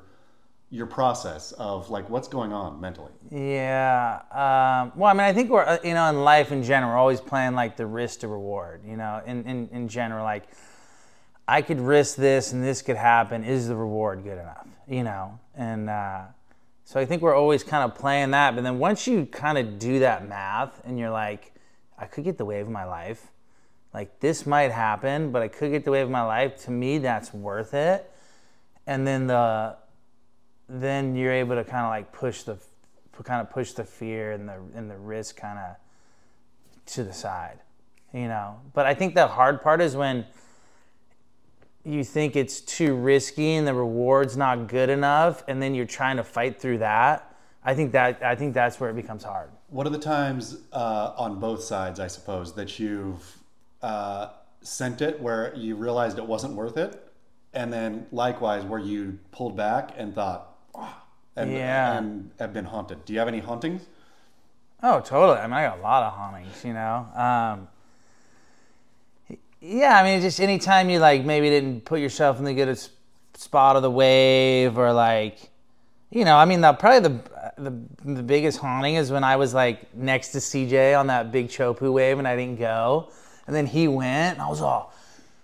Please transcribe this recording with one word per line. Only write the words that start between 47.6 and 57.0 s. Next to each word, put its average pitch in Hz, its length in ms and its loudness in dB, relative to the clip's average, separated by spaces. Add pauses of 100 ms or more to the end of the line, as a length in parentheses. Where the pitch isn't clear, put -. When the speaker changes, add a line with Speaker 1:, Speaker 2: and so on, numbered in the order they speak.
Speaker 2:
I 131 100 0
think 139 200 0
that, 123 280 4
I 123 140 0
think 139 180 -4
that's 120 260 0
where 127 100 -4
it 113 60 -8
becomes 107 280 -10
hard. 95 260 -10 (200)
Speaker 1:
What 139 180 -6
are 147 40 -4
the 151 60 -6
times, 139 600 -4 (140)
uh, 110 460 -4
on 107 220 -6
both 113 240 -6
sides, 95 360 -6
I 92 80 -8
suppose, 90 480 -10
that 101 240 -12
you've, 101 580 -8 (440)
uh, 104 460 -8 (340)
sent 123 400 -8
it 151 200 -4
where 117 340 -4
you 110 220 -8
realized 117 400 -2
it 110 100 -10
wasn't 113 260 -6
worth 110 240 -8
it, - 340 -8 (420)